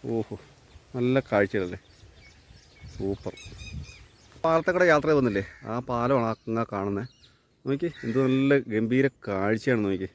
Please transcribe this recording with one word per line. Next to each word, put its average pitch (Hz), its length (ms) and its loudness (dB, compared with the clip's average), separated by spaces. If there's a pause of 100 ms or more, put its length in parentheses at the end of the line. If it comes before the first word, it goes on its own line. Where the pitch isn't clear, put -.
(120)
ഓഹോ, 110 240 -4 (600)
നല്ല 127 320 2
കാഴ്ചകളല്ലേ, 98 500 0 (1120)
സൂപ്പർ. 98 400 -8 (1080)
പാലത്തെ 165 320 2
കൂടെ 180 160 6
യാത്ര 147 160 4
ചെയ്ത് 151 140 6
വന്നില്ലേ, 98 220 2 (260)
ആ 117 100 -4 (100)
പാലമാണ് 120 400 2 (160)
അങ്ങ് 113 280 -2
കാണുന്നത്. 101 340 -4 (600)
നോക്കി 143 200 -4 (160)
എന്ത് 113 220 -2
നല്ല 135 300 4 (160)
ഗംഭീര 117 340 2 (220)
കാഴ്ചയാണ് 107 580 0
നോക്കി. 95 280 -2